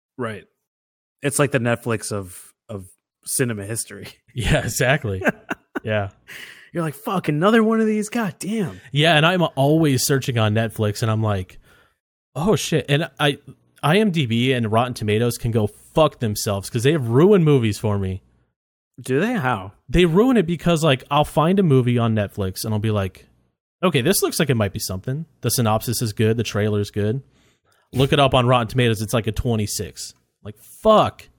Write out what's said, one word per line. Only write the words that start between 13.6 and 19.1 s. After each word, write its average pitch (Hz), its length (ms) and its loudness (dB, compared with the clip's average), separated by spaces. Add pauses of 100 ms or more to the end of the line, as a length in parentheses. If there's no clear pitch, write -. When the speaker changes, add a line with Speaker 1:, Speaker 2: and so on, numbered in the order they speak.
Speaker 2:
I 151 180 2
M 220 120 2
D 160 140 0
B 117 260 0
and 117 200 0
Rotten 120 220 0
Tomatoes 113 440 0
can 117 140 -4
go 107 160 2
fuck - 520 0
themselves 104 500 -4
'cause 113 140 -4
they 143 80 4
have 139 160 0
ruined 165 380 6
movies 120 340 4
for 104 180 -2
me. 95 260 -4 (760)
Speaker 1:
Do 127 220 -2